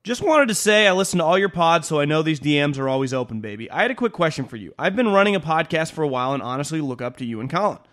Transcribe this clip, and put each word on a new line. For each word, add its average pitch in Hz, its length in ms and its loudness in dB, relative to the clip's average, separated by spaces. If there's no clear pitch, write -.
Just 240 180 -6
wanted 311 280 4
to 202 60 -2
say 214 300 4
I 196 60 6
listen 185 280 0
to 160 60 0
all 170 120 4
your 196 120 0
pods, 165 380 2
so 151 120 0
I 143 60 2
know 156 160 2
these 156 200 -2
D 143 220 2
Ms 147 140 0
are 135 120 -2
always 135 240 -2
open, 120 260 -6
baby. 107 320 -12
I 170 120 -2
had 247 80 0
a 247 40 -6
quick 233 180 -2
question 156 320 -2
for 117 120 -14
you. 95 200 -14
I've 190 200 -2
been 247 100 2
running 202 280 4
a 185 40 0
podcast 160 540 -2
for 156 100 -4
a 147 40 0
while 127 260 -2
and 139 100 -4
honestly 143 380 -4
look 127 200 -6
up 123 160 -8
to 131 80 -8
you 113 140 -8
and 127 100 -8
Colin. 180 300 0